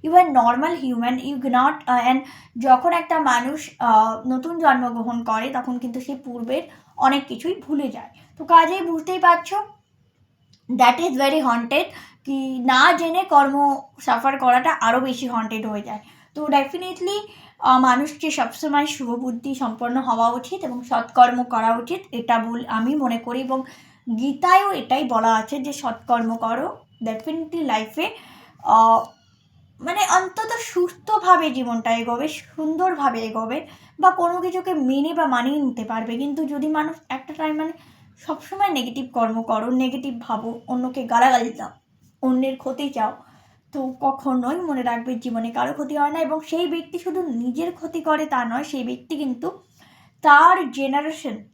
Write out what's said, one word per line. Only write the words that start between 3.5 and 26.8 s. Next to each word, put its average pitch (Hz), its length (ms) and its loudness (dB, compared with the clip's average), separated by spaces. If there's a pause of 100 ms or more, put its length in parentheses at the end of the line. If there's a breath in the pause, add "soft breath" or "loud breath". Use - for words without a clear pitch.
আহ, 226 480 4
নতুন 285 320 -4
জন্মগ্রহণ 240 640 0
করে, 226 260 -2
তখন 247 300 -4
কিন্তু 247 220 -8
সে 277 140 -8
পূর্বের 247 480 -6 (340 loud breath)
অনেক 269 300 2
কিছুই 339 400 -6
ভুলে 277 220 -2
যায়। - 200 -12 (280 soft breath)
তো 320 80 -12
কাজেই 330 360 6
বুঝতেই 339 380 -4
পারছো, 370 480 2 (1040)
that 254 280 6
is 339 140 0
very 277 280 2
haunted, 240 420 0 (420 loud breath)
কি 269 340 -4
না 262 340 6
জেনে 339 300 0
কর্ম 285 580 4 (200)
সাফার 269 360 0
করাটা 254 440 4
আরও 240 180 2
বেশি 262 280 -4
হন্টেড 220 380 -4
হয়ে 208 160 -6
যায়। 208 180 -12 (360 soft breath)
তো 302 100 -6
definitely, 359 720 -2 (400 loud breath)
আহ, 254 200 4
মানুষকে 262 520 2
সবসময় 285 540 0
শুভবুদ্ধি 254 680 -6
সম্পন্ন 247 460 -4
হওয়া 233 280 2
উচিত 254 340 -6
এবং 247 200 -8
সৎকর্ম 247 600 4
করা 226 340 0
উচিত, 330 240 -6 (100)
এটা 233 280 0
বল-, 233 280 -6
আমি 233 280 0
মনে 247 220 0
করি। 240 240 -6
এবং 262 220 -4 (560 loud breath)
গীতায়ও 359 520 4
এটাই 277 320 -2
বলা 226 320 2
আছে 220 240 -2
যে 277 140 -6
সৎকর্ম 226 640 -2
করো, 233 420 -4 (260)